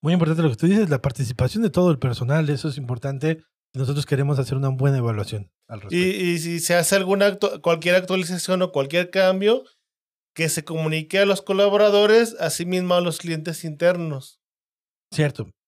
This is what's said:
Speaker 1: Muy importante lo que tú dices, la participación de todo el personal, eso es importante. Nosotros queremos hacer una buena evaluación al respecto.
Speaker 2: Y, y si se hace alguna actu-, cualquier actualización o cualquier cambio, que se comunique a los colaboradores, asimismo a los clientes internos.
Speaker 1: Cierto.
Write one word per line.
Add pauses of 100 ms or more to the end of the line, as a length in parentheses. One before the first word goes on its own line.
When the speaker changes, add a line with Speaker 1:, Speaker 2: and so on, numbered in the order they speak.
Speaker 1:
Muy
importante
lo
que
tú
dices,
la
participación
de
todo
el
personal,
eso
es
importante. (320)
Nosotros
queremos
hacer
una
buena
evaluación (180)
al
respecto.
Speaker 2:
Y,
y
si
se
hace
alguna
actu-,
cualquier
actualización
o
cualquier
cambio, (720)
que
se
comunique
a
los
colaboradores,
asimismo
a
los
clientes
internos. (720)
Speaker 1:
Cierto. (200)